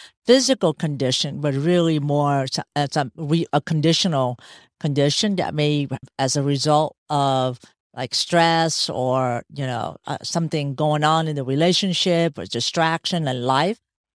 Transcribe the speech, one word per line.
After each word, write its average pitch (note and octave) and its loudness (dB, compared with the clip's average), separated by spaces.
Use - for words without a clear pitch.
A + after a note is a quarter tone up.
physical A#3+ 4
condition, C#3 -2
but C#3+ 0
really E3 2
more C#3+ 2
s-, - -4
uh, D3 0
some C3 -2
re-, D#3+ 0
a F#3+ 4
conditional D3+ 0
condition D3 0
that E3 -4
may, D3 0
as C3+ 0
a C#3+ 0
result D3 2
of, C3 0
like, B2 -8
stress E3 2
or, B2+ -2
you C#3 -6
know, A#2+ -6
uh, C#3+ -6
something D3 -4
going D3+ 0
on D#3+ 2
in D3+ -4
the C3+ -4
relationship E3 0
or F2+ -8
distraction D#3+ -2
in B2+ -4
life, C#3+ 2